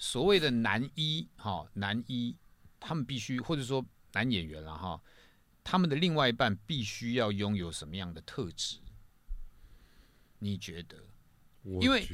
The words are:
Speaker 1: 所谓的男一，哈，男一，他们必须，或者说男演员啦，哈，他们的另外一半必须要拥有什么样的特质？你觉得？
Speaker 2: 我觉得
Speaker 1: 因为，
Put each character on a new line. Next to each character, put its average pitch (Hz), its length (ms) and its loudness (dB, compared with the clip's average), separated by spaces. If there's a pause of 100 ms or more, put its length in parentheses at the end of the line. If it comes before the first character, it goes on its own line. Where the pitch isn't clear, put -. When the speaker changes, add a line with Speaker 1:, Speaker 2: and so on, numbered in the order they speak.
Speaker 1:
所 - 240 -2
谓 196 140 6
的 151 120 4
男 117 440 6
一， 156 320 0 (100)
哈， 92 380 -4
男 101 320 0
一， 120 300 -2 (420)
他 - 160 -6
们 151 100 0
必 131 140 -4
须， 123 220 -2
或 160 160 -2
者 139 80 -2
说 135 200 0 (280)
男 113 180 0
演 90 160 0
员 78 160 -10
啦， 78 140 -10
哈， 85 240 -6 (640)
他 - 120 0
们 180 140 4
的 139 60 2
另 165 180 2
外 143 140 4
一 120 40 2
半 117 220 2 (120)
必 135 180 -2
须 117 300 -4
要 113 180 2
拥 101 240 0
有 87 140 -2
什 80 160 -10
么 78 100 -10
样 90 180 -8
的 80 60 -12
特 101 320 -6
质？ - 260 -6 (1600)
你 101 180 -2
觉 87 280 -10
得？ - 140 -20 (640)
Speaker 2:
我 92 200 -2
觉 247 60 6
得 - 20 6
Speaker 1:
因 - 0 -
为， 220 220 2